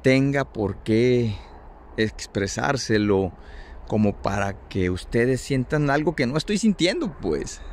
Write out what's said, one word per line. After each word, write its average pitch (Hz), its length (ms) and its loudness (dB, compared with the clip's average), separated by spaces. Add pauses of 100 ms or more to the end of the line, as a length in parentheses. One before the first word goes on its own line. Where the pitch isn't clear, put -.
tenga 135 420 4
por 104 400 -4
qué 117 520 4 (600)
expresárselo 104 1400 0 (560)
como 107 320 2
para 101 340 -2 (140)
que 90 220 0
ustedes 120 500 0
sientan 143 500 0
algo 151 240 0
que - 120 0
no 131 100 -4
estoy 202 220 -2
sintiendo, 208 640 2
pues. 76 400 -4 (120)